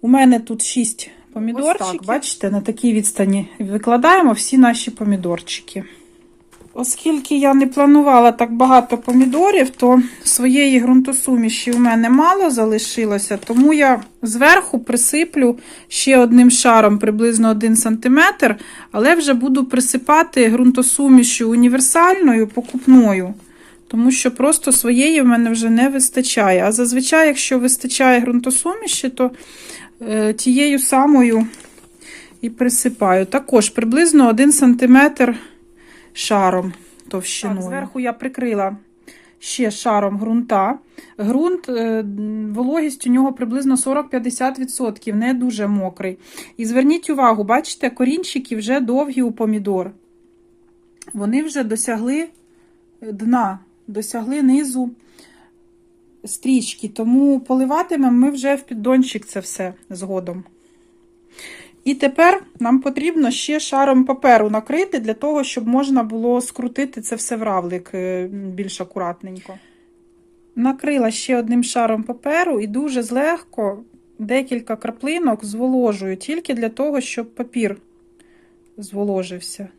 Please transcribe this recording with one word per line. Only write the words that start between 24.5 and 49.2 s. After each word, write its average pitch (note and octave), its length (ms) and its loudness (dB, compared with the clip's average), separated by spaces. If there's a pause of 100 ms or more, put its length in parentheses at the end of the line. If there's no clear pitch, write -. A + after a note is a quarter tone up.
своєї C4 500 2
в B3+ 40 2
мене A#3 240 2
вже A3+ 200 -2
не A#3+ 200 2
вистачає. B3 760 0
А G#3 60 0
зазвичай, B3+ 560 2
якщо C#4 320 -2
вистачає B3+ 600 0
ґрунтосуміші, C4 920 -4
то, B3+ 220 -2 (680)
е, G#3+ 320 -2
тією C4+ 460 0
самою B3+ 680 2 (960)
і A#3 80 -6
присипаю. G#3+ 760 0
Також B3 440 0
приблизно C4+ 600 4
один C4 220 4
сантиметр B3+ 840 4 (800)
шаром F#3+ 600 -2 (340)
товщиною. G3 520 -8
Так, F3+ 80 -8
зверху C4 320 -10
я B3+ 140 -4
прикрила A3 640 -6 (600)
ще A3+ 320 -6
шаром G#3 460 -2
ґрунта. A3+ 600 -2 (400)
Ґрунт, D4 500 -2
е, A3+ 360 -4 (480)
вологість C4+ 540 -4
у - 20 -2
нього C4 240 2
приблизно C4 440 -2
сорок-п'ятдесят C4 840 -4
відсотків, A#3 560 -8
не A#3+ 180 -2
дуже A#3 340 -4
мокрий. F#3+ 500 -6 (400)
І A#3 80 -8
зверніть C4+ 440 0
увагу, A#3+ 340 2
бачите, B3+ 460 -2
корінчики C4 680 -6
вже A3 240 -4
довгі C4 420 -4